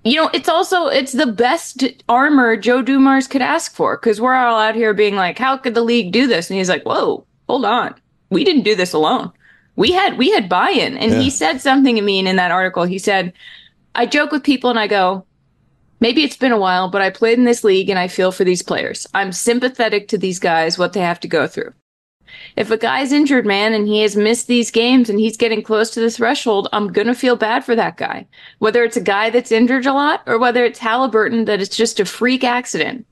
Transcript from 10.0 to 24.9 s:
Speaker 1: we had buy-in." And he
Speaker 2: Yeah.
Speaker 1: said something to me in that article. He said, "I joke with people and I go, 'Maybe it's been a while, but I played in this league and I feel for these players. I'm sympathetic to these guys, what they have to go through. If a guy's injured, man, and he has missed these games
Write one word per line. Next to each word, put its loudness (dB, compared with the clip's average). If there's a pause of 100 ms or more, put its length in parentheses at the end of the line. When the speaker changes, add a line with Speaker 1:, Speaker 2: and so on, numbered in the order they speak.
Speaker 1:
we 2
had 0
buy-in." 0
And -2
he 2
Speaker 2:
Yeah. 0
Speaker 1:
said -4
something 2
to 0
me 0
in 0
that 2
article. 0
He -2
said, -2 (640)
"I 0
joke -2
with -4
people 0
and 0
I 0
go, 0 (760)
'Maybe 2
it's -6
been 0
a 2
while, 0
but -2
I 0
played 2
in 6
this 2
league 2
and 0
I 0
feel 0
for -4
these 2
players. -6
I'm -2
sympathetic -2
to -2
these -4
guys, 0
what -2
they -2
have -2
to -12
go 0
through. -10 (840)
If -4
a 0
guy's -2
injured, 2
man, 0
and 0
he 2
has 0
missed 0
these 2
games 2